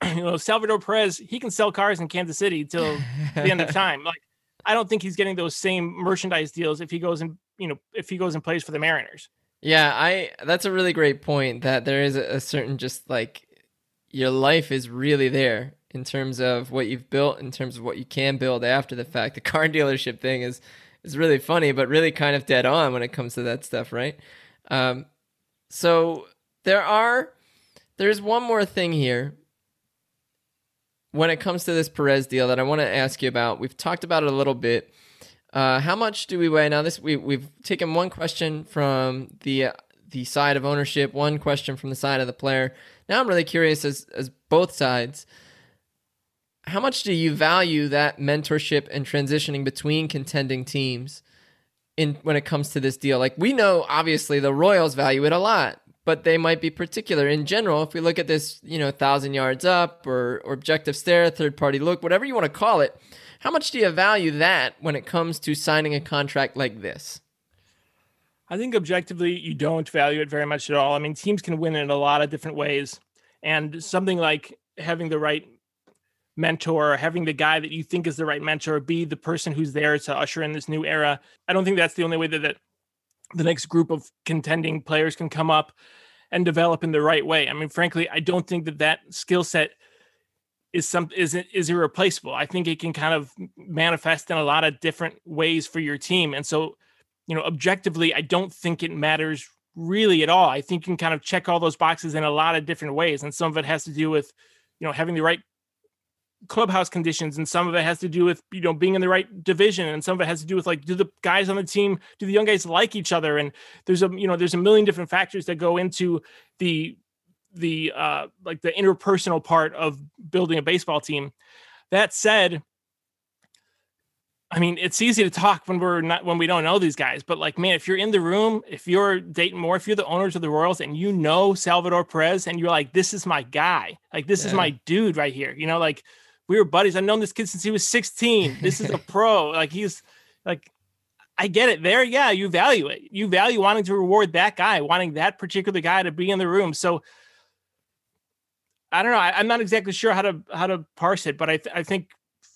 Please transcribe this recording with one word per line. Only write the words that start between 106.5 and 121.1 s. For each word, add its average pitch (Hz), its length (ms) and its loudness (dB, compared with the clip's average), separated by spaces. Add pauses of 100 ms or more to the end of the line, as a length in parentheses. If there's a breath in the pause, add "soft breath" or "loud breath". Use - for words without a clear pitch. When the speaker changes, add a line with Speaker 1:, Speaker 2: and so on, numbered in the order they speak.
Speaker 1:
conditions, 160 500 -4
and 160 100 -4
some 175 180 0
of 170 80 -4
it 170 80 2
has 165 160 -2
to 185 100 -6
do 170 160 2
with, 175 180 2 (100)
you 190 80 -10
know, 170 120 0
being 180 220 2
in 190 60 0
the 185 80 0
right 190 340 0
division, 185 460 2
and 151 160 -6
some 185 100 -2
of 180 60 -2
it 165 60 0
has 165 140 -4
to 156 60 -12
do 185 80 -4
with, 180 120 -2
like, 160 180 -2
do 175 100 -4
the 185 120 0 (160)
guys 185 260 2
on 196 80 0
the 196 80 -2
team, 202 340 0 (200 loud breath)
do 202 80 -6
the 196 60 -2
young 214 120 4
guys 208 220 2
like 185 280 2
each 196 160 -4
other? 156 280 2
And 147 140 -4 (340 loud breath)
there's 180 160 4
a, 185 100 2
you 190 160 -2
know, 180 80 2
there's 175 180 0
a 175 40 2
million 208 260 6
different 180 260 -2
factors 185 360 -2
that 175 100 -4
go 175 220 2
into 180 420 -2 (380 soft breath)
the, 165 380 -2 (580)
the, 160 420 -4
uh, 147 300 -2 (180)
like, 170 160 -10
the 170 120 -2
interpersonal 190 680 0
part 160 320 2
of 147 240 -4 (320)
building 170 280 0
a 147 40 -2
baseball 165 380 0
team. 143 320 -8 (580 soft breath)